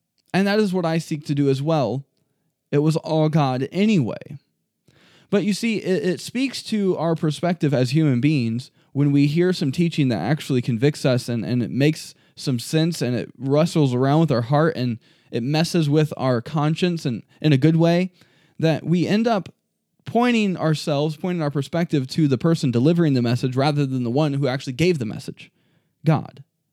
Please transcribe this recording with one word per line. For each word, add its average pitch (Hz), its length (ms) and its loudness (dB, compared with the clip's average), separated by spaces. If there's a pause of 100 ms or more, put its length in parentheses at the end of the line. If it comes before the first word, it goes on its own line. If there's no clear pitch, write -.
(340)
And 196 120 2
that 202 120 2
is 208 140 2
what 185 120 -2
I 165 140 0
seek 156 280 -6
to 151 80 -2
do 139 140 2
as 135 140 0
well. 139 420 -2 (640)
It 147 80 2
was 151 180 2
all 156 320 0
God 135 420 0
anyway. 175 680 0 (920)
But 185 140 2
you 202 100 2
see, 226 240 -2
it, 185 260 -2
it 180 160 -2
speaks - 440 -6
to 202 320 0
our 170 180 0
perspective 160 580 -2
as 123 180 2
human 143 300 2
beings 123 500 0 (220)
when 143 200 2
we 143 160 4
hear 175 240 2
some 175 200 -2
teaching 165 360 0
that 110 100 0
actually 127 440 -2
convicts 123 440 -2
us 127 220 0
and, 117 160 -4
and 120 180 -2
it 85 80 -4
makes 139 440 -2 (200)
some 127 240 -4
sense 160 420 -2
and 123 140 -2
it 104 240 -6
wrestles 143 560 0
around 135 260 2
with 147 120 2
our 117 100 0
heart 147 340 0
and 120 220 -4 (320)
it 117 120 -4
messes 156 460 0
with 151 280 2
our 123 260 0
conscience 160 640 -2
and 117 160 -4 (180)
in 151 120 4
a 135 60 6
good 156 180 6
way, 170 340 2 (480)
that 160 260 0
we 160 240 0
end 220 180 0
up 220 260 -2 (520)
pointing 226 520 0
ourselves, 151 600 -2
pointing 180 260 -4
our 147 80 -2
perspective 151 560 -2
to 151 220 0
the 131 100 2
person 165 320 2
delivering 151 440 4
the 131 80 2
message 123 340 0
rather 147 300 0
than 131 180 -4
the 117 60 -2
one 139 240 0
who 139 120 -2
actually 135 260 -6
gave 160 260 0
the 120 80 -4
message, - 440 -12 (540)
God. - 400 -2 (280)